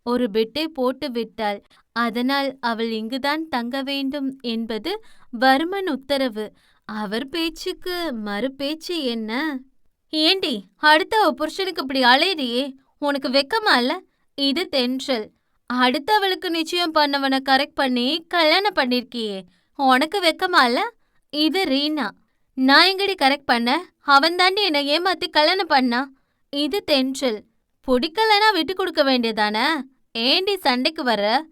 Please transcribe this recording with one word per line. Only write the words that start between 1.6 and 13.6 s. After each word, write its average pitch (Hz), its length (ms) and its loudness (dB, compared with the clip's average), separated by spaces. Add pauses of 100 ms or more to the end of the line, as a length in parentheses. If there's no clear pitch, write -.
அதனால் 247 540 -2 (100)
அவள் 226 320 -4
இங்குதான் 262 560 -4
தங்க 247 360 -4
வேண்டும் 277 460 -4 (120)
என்பது 226 500 -6 (420)
வர்மன் 320 560 2
உத்தரவு. 262 580 -4 (420)
அவர் 214 400 -6
பேச்சுக்கு 339 640 -6 (200)
மறு 208 360 -4
பேச்சு 311 520 -6
என்ன? 226 280 -4 (840)
"ஏண்டி, 320 400 0 (280)
அடுத்த 320 360 4
அவ 370 160 4
புருஷனுக்கு 330 480 -6
இப்படி 269 220 -2
அலையறியே? 262 640 2 (360)
உனக்கு 285 280 -2
வெக்கமா 302 480 0